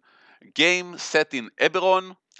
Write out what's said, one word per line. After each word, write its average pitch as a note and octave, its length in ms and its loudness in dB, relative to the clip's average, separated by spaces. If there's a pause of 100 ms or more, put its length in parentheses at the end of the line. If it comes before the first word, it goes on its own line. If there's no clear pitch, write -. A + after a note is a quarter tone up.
(540)
game F3 420 0
set - 380 -2
in A2+ 160 -8 (100)
Eberron. F#3 560 0 (240)